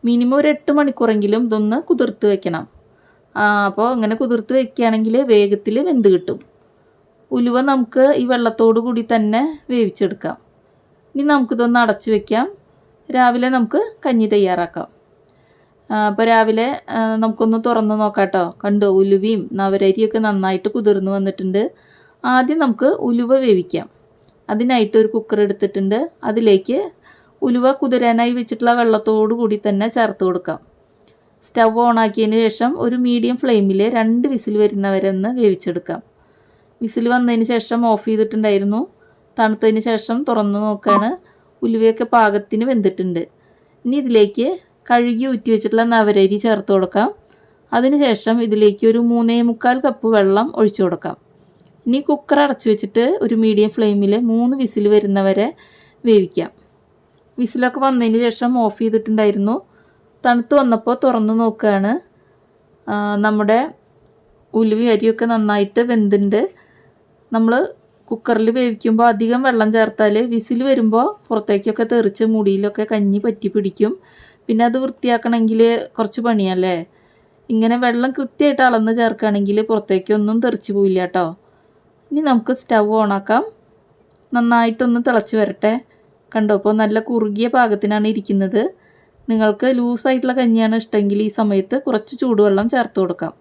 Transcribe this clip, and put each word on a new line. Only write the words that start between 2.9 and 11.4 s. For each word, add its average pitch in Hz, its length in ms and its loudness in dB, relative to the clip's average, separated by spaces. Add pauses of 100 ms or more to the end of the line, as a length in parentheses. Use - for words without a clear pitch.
ആ, 208 300 0
അപ്പോൾ 208 260 -2
അങ്ങനെ 220 220 -2
കുതിർത്ത് 226 380 -2
വെക്കുകയാണെങ്കിൽ 233 720 0
വേഗത്തിൽ 208 580 2
വെന്ത് 277 280 2
കിട്ടും. 180 320 0 (920)
ഉലുവ 247 300 0
നമുക്ക് 269 560 2
ഈ 247 80 -2
വെള്ളത്തോടു 226 560 2
കൂടി 226 340 -4
തന്നെ 233 440 0 (120)
വേവിച്ചെടുക്കാം. 202 680 -2 (760)
ഇനി 277 80 -4
നമുക്കിതൊന്ന് 240 580 0